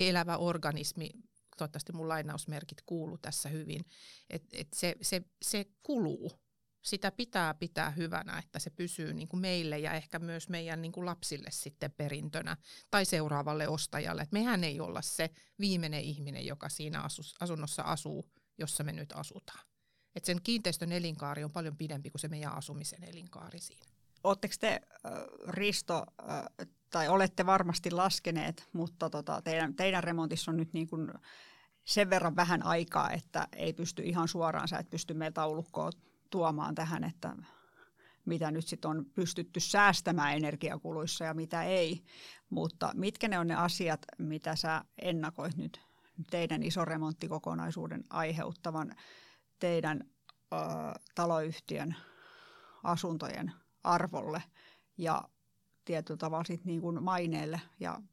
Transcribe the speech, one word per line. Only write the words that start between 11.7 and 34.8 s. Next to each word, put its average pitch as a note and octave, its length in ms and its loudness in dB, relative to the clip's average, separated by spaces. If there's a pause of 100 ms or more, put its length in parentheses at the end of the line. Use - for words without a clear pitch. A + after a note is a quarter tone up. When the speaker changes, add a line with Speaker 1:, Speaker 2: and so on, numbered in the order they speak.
Speaker 1:
perintönä D3+ 640 -4 (340)
tai G3+ 140 6
seuraavalle D3+ 640 2
ostajalle. - 540 -2
Et D3+ 100 -6
mehän G#3+ 320 2
ei D3 160 0
olla - 220 -4
se - 280 0 (300)
viimeinen E3+ 420 2
ihminen, C#3 440 -4
joka D3 240 -6
siinä D3+ 320 -4
asus-, D3 380 -8
asunnossa D#3 440 -4
asuu, D#3 480 -2 (260)
jossa D3+ 260 -2
me D3 80 -2
nyt D3+ 200 -8
asutaan. - 480 -12 (560)
Et F3 100 -8
sen F3+ 180 0
kiinteistön F#3 480 0
elinkaari D#3 520 -2
on D3+ 80 -4
paljon D#3 260 -6
pidempi D3 320 -6
kuin - 120 -8
se D#3 60 -4
meidän D3+ 260 -4
asumisen D3 500 -8
elinkaari E3+ 560 -14
siinä. - 260 -16 (380)
Speaker 2:
Ootteko G3 360 4
te, G#3+ 220 2 (240)
äh, - 60 -6 (360)
Risto, F3 580 0 (240)
äh, - 380 -6 (220)
tai D#3+ 180 4
olette F#3+ 380 6
varmasti F3 460 6
laskeneet, E3+ 800 0
mutta E3 360 0
tota, D3+ 320 -4
teidän, D#3+ 340 2
teidän F#3 280 4
remontissa E3 480 0
on E3 60 4
nyt E3 160 0
niin E3 140 0
kuin D#3+ 260 -2 (720)
sen G3+ 240 4
verran F#3 260 4
vähän E3+ 300 4
aikaa, E3+ 460 2
että D#3+ 440 -2
ei E3 180 0
pysty - 300 -4
ihan E3+ 240 2
suoraan, D#3+ 400 0
sä D#3+ 100 -2
et D#3+ 120 -4